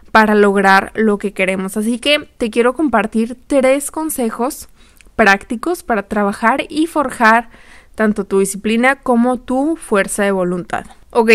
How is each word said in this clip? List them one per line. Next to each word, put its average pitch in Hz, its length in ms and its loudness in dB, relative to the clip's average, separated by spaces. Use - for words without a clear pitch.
para 214 220 4
lograr 196 600 4
lo 214 220 0
que 202 160 -8
queremos. 190 420 -4
Así 226 240 -2
que 294 380 0
te 233 120 -4
quiero 240 240 2
compartir 226 720 -2
tres 269 460 0
consejos 269 800 -6
prácticos 220 640 0
para 202 200 -2
trabajar 208 640 -2
y 311 180 -2
forjar 240 600 0
tanto 214 300 -2
tu 196 160 0
disciplina 220 560 0
como 247 420 0
tu 277 380 -2
fuerza 208 480 -2
de 202 80 0
voluntad. 180 540 -4
Ok, 233 260 2